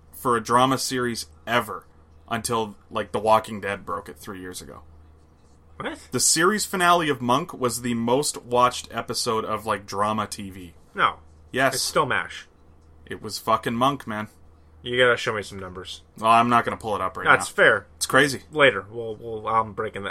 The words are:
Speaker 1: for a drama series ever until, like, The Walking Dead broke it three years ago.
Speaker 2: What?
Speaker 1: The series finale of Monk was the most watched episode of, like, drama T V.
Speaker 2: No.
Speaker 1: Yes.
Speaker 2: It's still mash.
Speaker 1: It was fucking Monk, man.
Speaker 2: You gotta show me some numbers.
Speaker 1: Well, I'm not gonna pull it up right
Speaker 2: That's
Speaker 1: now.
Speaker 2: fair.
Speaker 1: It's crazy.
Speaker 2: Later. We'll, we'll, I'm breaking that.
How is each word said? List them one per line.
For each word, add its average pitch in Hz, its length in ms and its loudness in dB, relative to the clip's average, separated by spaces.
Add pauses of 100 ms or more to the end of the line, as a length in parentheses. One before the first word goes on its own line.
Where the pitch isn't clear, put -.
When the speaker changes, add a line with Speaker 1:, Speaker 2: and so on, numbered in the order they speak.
(120)
Speaker 1:
for 120 240 0
a 110 60 0
drama 123 340 4
series 123 500 -4 (200)
ever 107 400 -2 (420)
until, 113 480 -4 (140)
like, 107 220 -6
The - 60 -2
Walking 110 420 2
Dead 98 260 -8
broke 90 220 -8
it - 100 -18
three 98 220 -12
years 92 200 -12
ago. 60 220 -18 (960)
Speaker 2:
What? 285 200 -8 (120)
Speaker 1:
The 123 100 -4
series 196 460 2
finale 175 420 2
of 127 140 -2
Monk 127 320 0
was 120 260 -2
the 120 140 -4
most 123 480 0
watched 123 480 2
episode 117 560 -4
of, 107 180 -4
like, 101 220 -4
drama 104 400 -2
T 98 240 -10
V. 92 240 -16 (200)
Speaker 2:
No. 135 220 2 (360)
Speaker 1:
Yes. 131 220 2
Speaker 2:
It's - 80 -4
still 160 220 0
mash. 101 420 -4 (600)
Speaker 1:
It - 160 -12
was 107 160 -10
fucking 113 360 0
Monk, 127 320 0
man. 107 220 -6 (540)
Speaker 2:
You 123 160 -2
gotta 123 180 6
show 113 180 -4
me 104 80 -4
some 98 160 -12
numbers. 92 440 -14 (160)
Speaker 1:
Well, 110 120 2
I'm 117 200 6
not 120 160 4
gonna - 100 -4
pull 110 200 -4
it 92 40 -6
up 92 160 -4
right 92 80 -8
Speaker 2:
That's - 260 4
Speaker 1:
now. - 40 -16
Speaker 2:
fair. 127 320 4 (100)
Speaker 1:
It's - 100 -6
crazy. 135 360 2 (100)
Speaker 2:
Later. 127 380 4
We'll, 113 260 -8
we'll, 110 320 -10
I'm 110 240 2
breaking 104 320 -6
that. 95 60 -6